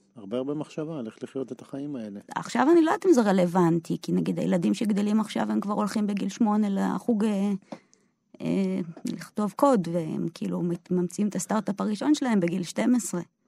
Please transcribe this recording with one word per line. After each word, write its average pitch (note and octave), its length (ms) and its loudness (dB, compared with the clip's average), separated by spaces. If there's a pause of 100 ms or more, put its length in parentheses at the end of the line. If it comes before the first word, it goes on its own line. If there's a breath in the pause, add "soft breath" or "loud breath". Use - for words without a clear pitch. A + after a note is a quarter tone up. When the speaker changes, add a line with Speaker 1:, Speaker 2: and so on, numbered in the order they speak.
(160)
Speaker 1:
הרבה, G#2 200 -8
הרבה C3+ 180 -4
מחשבה D#3 440 -8
על A#2 80 -8
איך - 160 -14
לחיות C3 300 -10
את B2 100 -16
החיים C#3 340 -10
האלה. G#2 240 -10 (140)
Speaker 2:
עכשיו B3 380 0
אני E4+ 100 8
לא D#4+ 80 2
יודעת G4 160 -2
אם F#4 60 6
זה B3 80 6
רלוונטי, F3 800 4
כי, E3+ 100 -4
נגיד, F3 260 0
הילדים F3+ 360 2
שגדלים G#3 460 0
עכשיו, G#3+ 320 -2
הם G#3+ 80 0
כבר G#3 140 -4
הולכים G#3 320 -2
בגיל G3 220 -2
שמונה G#3 420 2
לחוג, G3 540 0
אה, G3+ 280 0 (880 loud breath)
אה, F#3 400 0 (320)
לכתוב G3 440 -4
קוד, A#3+ 360 4
והם, E3+ 420 -4
כאילו, F3+ 280 -4
מת-, F3 280 -4
ממציאים F3+ 380 0
את G3 80 -6
הסטארט-אפ G3+ 440 -4
הראשון G#3+ 340 0
שלהם A#3+ 260 2
בגיל F3 220 0
שתים - 320 0
עשרה. G3 280 -2 (260)